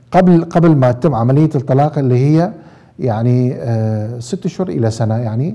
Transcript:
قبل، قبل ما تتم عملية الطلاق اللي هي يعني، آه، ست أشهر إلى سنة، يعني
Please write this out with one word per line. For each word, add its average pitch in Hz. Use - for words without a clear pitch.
قبل، 175
قبل 165
ما 127
تتم 131
عملية 135
الطلاق 139
اللي 127
هي 160
يعني، 123
آه، 110
ست 185
أشهر 185
إلى 127
سنة، 110
يعني 120